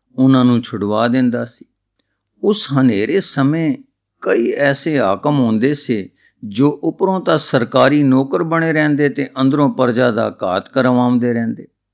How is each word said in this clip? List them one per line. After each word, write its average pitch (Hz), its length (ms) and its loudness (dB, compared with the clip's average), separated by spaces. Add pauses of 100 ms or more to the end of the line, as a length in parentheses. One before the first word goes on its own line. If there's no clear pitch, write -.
(160)
ਉਹਨਾਂ 131 300 4
ਨੂੰ 120 160 2
ਛੁਡਵਾ 107 460 -2
ਦਿੰਦਾ 120 380 0
ਸੀ। - 200 -20 (800)
ਉਸ 208 300 0
ਹਨੇਰੇ 120 480 0
ਸਮੇਂ 147 560 -2 (440)
ਕਈ 113 300 0
ਐਸੇ 143 480 -2
ਹਾਕਮ 113 400 0
ਹੁੰਦੇ 120 340 0
ਸੀ, 117 360 -6 (340)
ਜੋ 123 400 0
ਉੱਪਰੋਂ 185 380 -2
ਤਾਂ 165 160 0
ਸਰਕਾਰੀ 135 680 2
ਨੌਕਰ 135 400 2
ਬਣੇ 165 300 0
ਰਹਿੰਦੇ 147 360 2
ਤੇ 139 180 -6 (140)
ਅੰਦਰੋਂ 135 320 2
ਪਰਜਾ 120 380 2
ਦਾ 110 320 -4
ਘਾਤ 95 260 -2
ਕਰਵਾਉਂਦੇ 123 640 2
ਰਹਿੰਦੇ। 117 340 -6 (260)